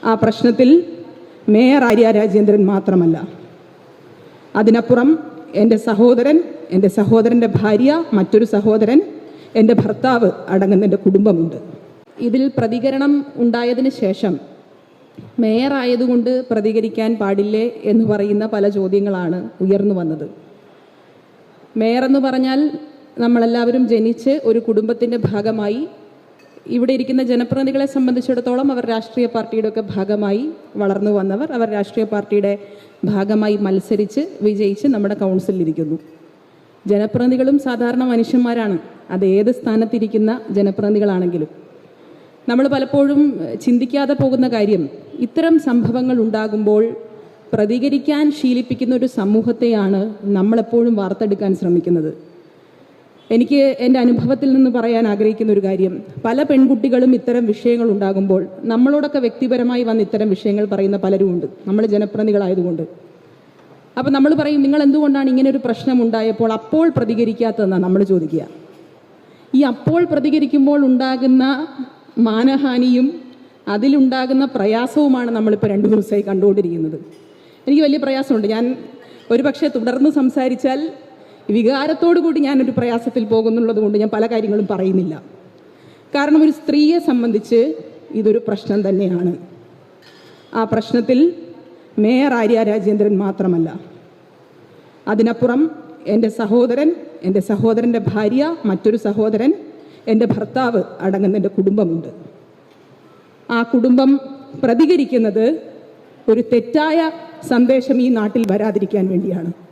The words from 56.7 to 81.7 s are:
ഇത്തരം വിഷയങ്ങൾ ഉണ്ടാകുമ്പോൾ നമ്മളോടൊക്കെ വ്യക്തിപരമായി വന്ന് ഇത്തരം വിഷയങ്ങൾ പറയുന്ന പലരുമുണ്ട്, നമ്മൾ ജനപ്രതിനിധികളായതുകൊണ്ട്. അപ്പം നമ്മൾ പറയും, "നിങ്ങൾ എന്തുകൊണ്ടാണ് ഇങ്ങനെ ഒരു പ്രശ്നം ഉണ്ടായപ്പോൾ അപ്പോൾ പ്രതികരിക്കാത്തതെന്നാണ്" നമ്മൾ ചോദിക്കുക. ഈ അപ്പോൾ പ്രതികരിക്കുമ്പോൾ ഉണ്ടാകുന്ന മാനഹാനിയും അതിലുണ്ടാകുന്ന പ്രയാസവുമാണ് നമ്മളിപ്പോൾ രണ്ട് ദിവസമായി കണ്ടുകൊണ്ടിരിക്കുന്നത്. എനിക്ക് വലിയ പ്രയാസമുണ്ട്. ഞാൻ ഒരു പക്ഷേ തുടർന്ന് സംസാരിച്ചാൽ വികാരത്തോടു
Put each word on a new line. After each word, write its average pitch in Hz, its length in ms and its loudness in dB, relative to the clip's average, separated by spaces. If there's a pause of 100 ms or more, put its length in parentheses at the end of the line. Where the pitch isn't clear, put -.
ഇത്തരം 240 340 -2
വിഷയങ്ങൾ 233 420 0
ഉണ്ടാകുമ്പോൾ 190 480 0 (300)
നമ്മളോടൊക്കെ 285 540 2
വ്യക്തിപരമായി 247 640 -2
വന്ന് 226 180 0
ഇത്തരം 214 260 -2
വിഷയങ്ങൾ 208 380 -2
പറയുന്ന 196 320 0
പലരുമുണ്ട്, 190 420 0 (220)
നമ്മൾ 208 160 0 (100)
ജനപ്രതിനിധികളായതുകൊണ്ട്. 202 880 -2 (1160)
അപ്പം 269 180 -2
നമ്മൾ 277 220 4
പറയും, 294 260 0
"നിങ്ങൾ 294 200 2
എന്തുകൊണ്ടാണ് 277 480 2
ഇങ്ങനെ 269 200 4
ഒരു 269 120 -2
പ്രശ്നം 247 400 -2
ഉണ്ടായപ്പോൾ 226 540 -2
അപ്പോൾ 311 260 0 (120)
പ്രതികരിക്കാത്തതെന്നാണ്" 220 920 -2
നമ്മൾ 196 240 2
ചോദിക്കുക. 160 340 -2 (1120)
ഈ 269 40 4 (100)
അപ്പോൾ 330 300 0 (120)
പ്രതികരിക്കുമ്പോൾ 285 680 2 (100)
ഉണ്ടാകുന്ന 262 540 2 (840)
മാനഹാനിയും 254 840 2 (640)
അതിലുണ്ടാകുന്ന 262 720 2 (120)
പ്രയാസവുമാണ് 247 800 0
നമ്മളിപ്പോൾ 214 380 0
രണ്ട് 202 180 0
ദിവസമായി 202 380 0
കണ്ടുകൊണ്ടിരിക്കുന്നത്. 180 680 0 (720)
എനിക്ക് 285 180 2
വലിയ 277 200 2
പ്രയാസമുണ്ട്. 269 500 -2
ഞാൻ 233 100 -2 (680)
ഒരു 247 140 2
പക്ഷേ 294 200 -2 (100)
തുടർന്ന് 247 420 0
സംസാരിച്ചാൽ 262 600 0 (760)
വികാരത്തോടു 302 680 2